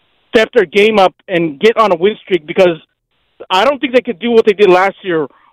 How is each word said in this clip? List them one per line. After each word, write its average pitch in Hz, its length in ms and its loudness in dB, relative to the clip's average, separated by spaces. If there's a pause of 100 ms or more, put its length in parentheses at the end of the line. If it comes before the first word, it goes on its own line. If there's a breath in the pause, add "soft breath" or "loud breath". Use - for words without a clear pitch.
(300)
step 226 240 0
their 214 100 2
game 208 340 0
up 185 160 2 (140)
and 165 320 -4
get 226 160 2
on 214 160 0
a 175 40 0
win 202 260 -2
streak? 165 240 -6
Because 170 320 0 (720)
I 185 140 0
don't 269 160 -2
think 262 120 -6
they 254 80 2
could 226 180 -10
do 226 120 -6
what 226 160 2
they 214 60 0
did 196 180 2
last 180 320 2
year 165 240 -4 (260 soft breath)